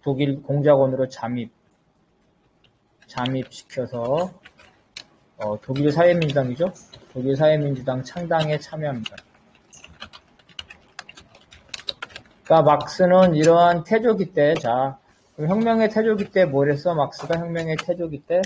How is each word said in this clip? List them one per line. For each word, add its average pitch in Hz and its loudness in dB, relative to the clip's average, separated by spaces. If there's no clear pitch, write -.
독일 139 -2
공작원으로 135 2
잠입. 120 -8
잠입시켜서, 127 -6
어, 107 -6
독일 143 0
사회민주당이죠. 156 2
독일 131 -2
사회민주당 143 0
창당에 160 -4
참여합니다. 143 -8
그러니까 156 6
막스는 180 4
이러한 170 4
태조기 220 0
때, 147 2
자, 131 -2
그럼 151 -4
혁명의 220 0
태조기 220 -2
때 185 4
뭘 143 0
했어? 147 -2
막스가 160 -4
혁명의 165 -4
태조기 165 -6
때 180 0